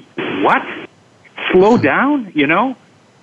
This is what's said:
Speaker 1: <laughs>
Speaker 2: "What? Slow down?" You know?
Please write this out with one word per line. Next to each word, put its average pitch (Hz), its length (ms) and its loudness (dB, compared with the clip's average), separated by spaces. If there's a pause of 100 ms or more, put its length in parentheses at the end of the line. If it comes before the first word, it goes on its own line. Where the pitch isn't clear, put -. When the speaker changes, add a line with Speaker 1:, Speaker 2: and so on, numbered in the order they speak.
(160)
Speaker 1:
<laughs> - 260 -6
Speaker 2:
"What? 196 220 2 (880)
Slow 196 260 6
down?" 214 560 0
You 143 140 0
know? 214 280 0 (480)